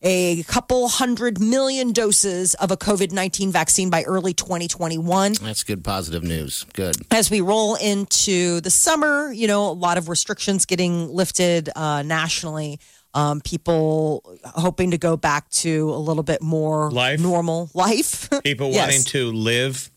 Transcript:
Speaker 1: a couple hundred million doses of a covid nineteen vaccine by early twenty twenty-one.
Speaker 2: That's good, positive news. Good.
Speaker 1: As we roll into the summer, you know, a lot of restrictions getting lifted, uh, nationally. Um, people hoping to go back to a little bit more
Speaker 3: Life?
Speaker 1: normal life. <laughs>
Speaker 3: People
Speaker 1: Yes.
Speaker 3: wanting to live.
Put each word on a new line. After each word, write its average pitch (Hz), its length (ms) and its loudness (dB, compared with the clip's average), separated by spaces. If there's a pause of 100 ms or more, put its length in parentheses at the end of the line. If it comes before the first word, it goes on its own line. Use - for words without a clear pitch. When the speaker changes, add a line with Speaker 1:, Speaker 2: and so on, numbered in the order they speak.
Speaker 1:
a 180 420 2
couple 247 440 0
hundred 240 520 0
million 262 520 2
doses 196 640 2
of 185 140 0
a 190 60 0
covid 196 340 0
nineteen 190 400 -2
vaccine 180 400 0
by 165 140 2
early 185 300 -2
twenty 170 340 -4
twenty-one. 175 720 0
Speaker 2:
That's 107 240 -6
good, 92 180 -6
positive 85 400 -4
news. 80 420 -4 (100)
Good. 90 200 -2 (160)
Speaker 1:
As 220 180 4
we 208 120 2
roll 214 360 2
into 190 840 0
the 180 100 -4
summer, 302 600 2
you 220 160 0
know, 202 220 2
a - 20 -4
lot 175 260 2
of 165 100 -6
restrictions 190 580 -2
getting 175 420 0
lifted, 170 680 0
uh, 151 280 -2
nationally. 156 760 -4 (360)
Um, 147 260 2
people 156 840 0 (220)
hoping 180 480 0
to 165 60 0
go 165 180 2
back 147 320 -2 (160)
to 156 260 0
a 127 80 -4
little 156 240 -2
bit 151 200 -2
more 156 500 0
Speaker 3:
Life? 127 260 0
Speaker 1:
normal 170 560 0
life. 202 640 0
<laughs> 277 80 -4
Speaker 3:
People 139 260 -2
Speaker 1:
Yes. 131 160 2
Speaker 3:
wanting 135 180 2
to 123 280 -2
live. 120 640 -2